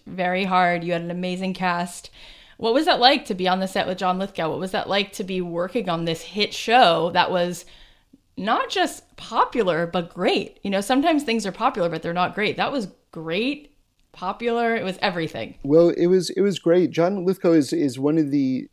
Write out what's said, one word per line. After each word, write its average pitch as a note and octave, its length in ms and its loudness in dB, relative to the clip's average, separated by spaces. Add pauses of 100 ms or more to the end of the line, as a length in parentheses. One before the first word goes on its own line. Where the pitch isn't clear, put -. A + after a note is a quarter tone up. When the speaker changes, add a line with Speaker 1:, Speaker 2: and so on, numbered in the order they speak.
Speaker 1:
very F3+ 380 -2
hard. F3+ 400 2
You F3 80 -2
had E3+ 100 -2
an F3 80 -8
amazing F3+ 440 -4
cast. F3+ 560 -4 (460)
What A3+ 180 0
was D4+ 120 4
that D#4 140 4
like C4 260 6
to G#3+ 80 -4
be F3+ 140 -2
on F#3 120 0
the F#3+ 80 -2
set F#3+ 180 0
with F#3 120 -4
John F#3 200 0
Lithgow? F#3+ 320 -4
What C#3 80 -4
was F3+ 140 -6
that G3+ 160 -4
like G3+ 240 -2
to G#3 120 -8
be F#3 160 -4
working F3+ 480 -4
on E3+ 160 -2
this E3 180 -4
hit G#3 300 -4
show F3 640 4
that F3 160 2
was F3 340 -2 (720)
not C4+ 340 -2
just - 460 -4
popular, G#3 720 0
but E3+ 280 -6
great? B3 480 -2
You G3+ 80 -6
know, G3 100 0
sometimes C#4+ 440 2
things A3+ 220 -2
are F#3 60 -4
popular, G#3+ 360 0
but D#3+ 140 -4
they're E3+ 100 -4
not F3 220 -2
great. G3 220 -2
That G3+ 160 -2
was A#3 160 -4 (220)
great, F3+ 640 -6 (380)
popular. A#3 640 -2
It G#3+ 80 -4
was F#3 180 -6
everything. D#3+ 640 -4
Speaker 2:
Well, E3 260 8
it - 160 2
was, F3+ 240 2
it - 100 -2
was G3 180 2
great. E3+ 320 4
John F3+ 340 0
Lithgow F3+ 280 2
is, D3+ 200 4
is C#3 260 -2
one D3 200 2
of D3 120 0
the, C3 420 0